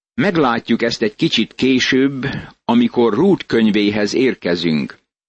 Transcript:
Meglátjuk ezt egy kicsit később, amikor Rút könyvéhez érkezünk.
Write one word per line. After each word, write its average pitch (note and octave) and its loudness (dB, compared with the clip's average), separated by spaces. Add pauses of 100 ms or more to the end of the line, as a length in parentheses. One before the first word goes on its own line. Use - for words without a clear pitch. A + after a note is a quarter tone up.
(140)
Meglátjuk B2 0
ezt A#2 -2
egy A2 -2
kicsit - -2
később, C3 0 (400)
amikor A#2 2
Rút E3+ 2
könyvéhez G#2 0
érkezünk. F2 -2 (300)